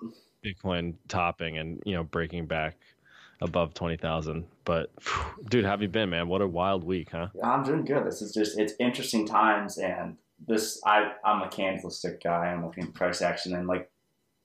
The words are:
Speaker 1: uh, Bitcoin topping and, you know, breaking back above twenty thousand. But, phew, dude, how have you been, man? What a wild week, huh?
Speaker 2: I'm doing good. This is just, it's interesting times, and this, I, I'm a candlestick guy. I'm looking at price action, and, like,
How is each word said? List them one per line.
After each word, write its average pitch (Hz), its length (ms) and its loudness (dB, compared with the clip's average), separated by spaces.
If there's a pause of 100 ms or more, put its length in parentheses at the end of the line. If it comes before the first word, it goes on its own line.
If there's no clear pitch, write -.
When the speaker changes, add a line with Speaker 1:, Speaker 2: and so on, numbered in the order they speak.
Speaker 1:
uh, 113 40 -8 (380)
Bitcoin 87 500 -2 (140)
topping 85 500 0
and, 80 260 -6
you 98 100 -2
know, 82 100 0
breaking 82 420 -2
back 78 300 -2 (640)
above 85 340 0
twenty 82 220 -2
thousand. 80 500 -2 (180)
But, 82 260 0 (100)
phew, - 240 -4 (240)
dude, 113 160 6
how 98 80 2
have 101 100 0
you 101 60 0
been, 104 220 0
man? 85 180 0
What 92 140 2
a 101 40 4
wild 90 380 2
week, 87 260 -2
huh? 85 180 -4 (140)
Speaker 2:
I'm 131 200 2
doing 147 220 0
good. 113 220 0
This - 160 -4
is 101 100 -8
just, 107 260 2
it's 104 220 2
interesting 123 460 2
times, 104 520 2
and 87 380 -4 (300)
this, - 380 0
I, 107 280 6 (120)
I'm 104 180 4
a 95 60 -4
candlestick 92 720 -4
guy. 85 260 2
I'm 85 160 -2
looking 85 200 -6
at 82 100 -8
price 90 280 0
action, 87 320 0
and, 90 120 -2
like, 90 240 -2 (540)